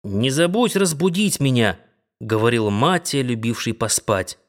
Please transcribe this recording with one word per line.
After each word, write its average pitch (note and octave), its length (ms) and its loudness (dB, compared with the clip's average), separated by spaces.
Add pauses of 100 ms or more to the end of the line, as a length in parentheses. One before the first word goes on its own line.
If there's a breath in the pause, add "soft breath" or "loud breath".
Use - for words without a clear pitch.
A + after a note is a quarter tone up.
«Не G#2+ 260 0
забудь F3 460 0
разбудить F#3 640 0
меня», A#2+ 400 2 (400)
говорил A2 500 2
Маттия, C#3 520 0
любивший A#2 520 -4
поспать. - 640 -2 (100)